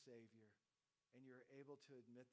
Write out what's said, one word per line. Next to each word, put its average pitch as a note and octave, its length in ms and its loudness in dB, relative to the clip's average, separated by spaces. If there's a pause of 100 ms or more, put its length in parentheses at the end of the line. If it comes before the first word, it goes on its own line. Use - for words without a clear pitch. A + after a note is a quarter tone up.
Savior, A2+ 480 -2 (640)
and B2+ 80 -2
you're B2+ 320 0
able C#3 320 4
to C#3 80 0
admit A#2+ 360 0